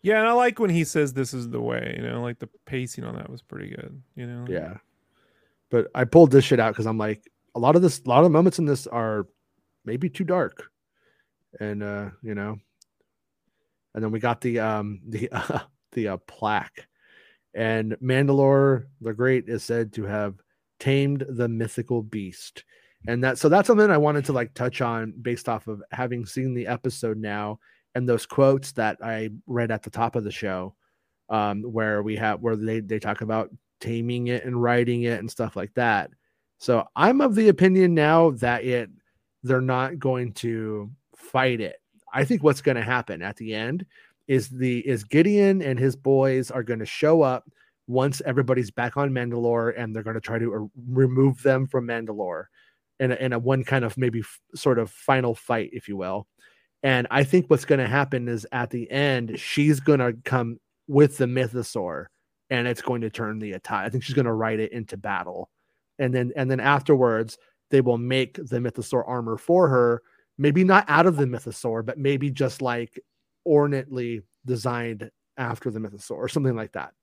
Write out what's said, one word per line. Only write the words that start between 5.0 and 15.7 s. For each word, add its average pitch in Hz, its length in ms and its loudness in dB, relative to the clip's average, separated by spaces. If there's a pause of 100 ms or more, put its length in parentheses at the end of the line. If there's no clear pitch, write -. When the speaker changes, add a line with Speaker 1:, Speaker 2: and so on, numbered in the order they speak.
Speaker 2:
But 117 240 2
I 127 100 2
pulled 160 260 10
this 135 140 8
shit 123 140 4
out 110 160 2
'cause 110 120 -4
I'm 113 100 -2
like, 107 320 -4 (260)
a 120 40 -6
lot 135 160 4
of 175 60 6
this, 170 240 2
a 127 40 -6
lot 135 160 8
of 175 60 6
moments 165 280 4
in 165 60 0
this 139 220 -2
are 110 400 -4 (640)
maybe 135 180 -4
too 160 160 -6
dark. 170 460 -2 (920)
And, 104 220 -6
uh, 101 280 -8 (120)
you 110 140 -10
know, 101 240 -8 (1400)
and 110 80 -4
then 107 80 -2
we 113 80 -4
got 117 200 -2
the, 120 200 -2
um, 107 440 -4
<laughs> - 40 -20
the, 110 240 -8
uh, - 280 -6 (340)